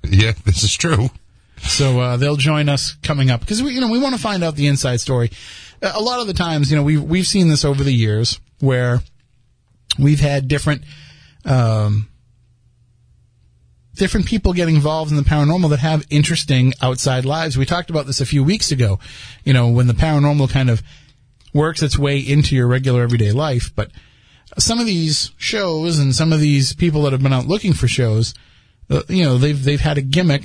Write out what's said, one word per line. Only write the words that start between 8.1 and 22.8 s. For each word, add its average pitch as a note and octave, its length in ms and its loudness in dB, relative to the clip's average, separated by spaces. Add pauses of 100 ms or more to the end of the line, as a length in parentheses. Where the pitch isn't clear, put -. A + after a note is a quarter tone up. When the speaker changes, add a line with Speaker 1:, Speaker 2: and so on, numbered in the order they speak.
Speaker 2:
where B2 420 0 (960)
we've C#3+ 220 4
had C#3 260 0
different, C#3+ 360 -2 (640)
um, G#2+ 600 0 (1900)
different G3 320 -2
people F#3+ 260 0
get F3 160 0
involved D#3 420 0
in D3 60 0
the C#3 60 0
paranormal D#3 480 2
that D3 80 2
have D#3 320 0
interesting C#3+ 720 2
outside B2+ 420 -2
lives. D3 320 -4
We C3+ 80 2
talked F3 260 -4
about D3+ 160 -4
this C3+ 140 -6
a C3 60 -2
few C#3+ 160 0
weeks F3 300 0
ago, A2+ 260 0 (460)
you C#3 80 4
know, A#2+ 160 4
when A#2+ 180 4
the A#2+ 80 4
paranormal D3 560 2
kind C3 180 0
of A2+ 140 0 (680)
works D#3 300 0
its D3 140 -2
way C#3+ 220 0
into C#3 380 2
your B2 100 2
regular B2 360 2